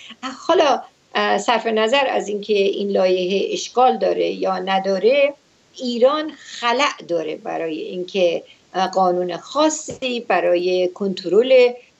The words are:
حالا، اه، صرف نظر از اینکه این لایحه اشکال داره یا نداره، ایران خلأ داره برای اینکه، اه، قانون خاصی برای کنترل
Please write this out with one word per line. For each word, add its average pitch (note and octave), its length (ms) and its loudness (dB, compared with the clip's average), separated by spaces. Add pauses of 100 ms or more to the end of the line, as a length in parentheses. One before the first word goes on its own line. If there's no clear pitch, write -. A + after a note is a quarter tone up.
(460)
حالا، D#4+ 360 2 (320)
اه، G#3 240 0
صرف A3+ 280 0
نظر A3+ 440 2
از F#3+ 180 -2
اینکه G#3 260 -4
این G3+ 360 0
لایحه F#3 640 0
اشکال A#3+ 440 2
داره F3 340 0
یا F#3 280 -4
نداره، G3 760 0 (420)
ایران C4 600 0
خلأ A#3+ 500 -2 (200)
داره D#3 280 -4
برای D#3+ 440 -8
اینکه، F3+ 640 -2 (320)
اه، F#3 120 0
قانون F3+ 500 0
خاصی C4+ 840 -2
برای F3+ 720 0
کنترل G#3+ 720 4 (320)